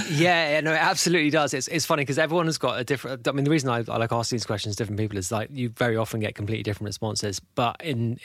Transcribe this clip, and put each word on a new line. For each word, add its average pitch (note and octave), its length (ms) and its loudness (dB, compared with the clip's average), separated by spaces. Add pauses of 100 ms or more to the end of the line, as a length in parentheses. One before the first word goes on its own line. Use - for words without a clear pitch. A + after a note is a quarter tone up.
yeah, D#3+ 540 4
no, D#3 100 2
it D#3 100 4
absolutely E3+ 480 4
does. D3 240 4
It's, C3+ 140 -4
it's D#3+ 180 -2
funny D3+ 180 2
'cause C3+ 140 0
everyone D#3+ 280 4
has D#3 120 0
got A#2+ 220 0
a - 20 -4
different, B2+ 460 -4
I - 20 4
mean, C#3 140 0
the D3 80 4
reason C3+ 180 2
I, A#2 180 0
I A2 100 -2
like A2+ 120 0
asking A#2 280 0
these G#2 80 -4
questions G#2 280 -4
to - 80 -4
different G2+ 160 -4
people G#2+ 180 -2
is, F#2+ 140 -4
like, A2 220 -2
you B2+ 160 -4
very A#2 280 0
often A2+ 220 -2
get G#2+ 160 -2
completely G#2+ 300 -4
different G#2 240 -4
responses, G#2 520 -4
but - 420 -2
in, A#2+ 420 -2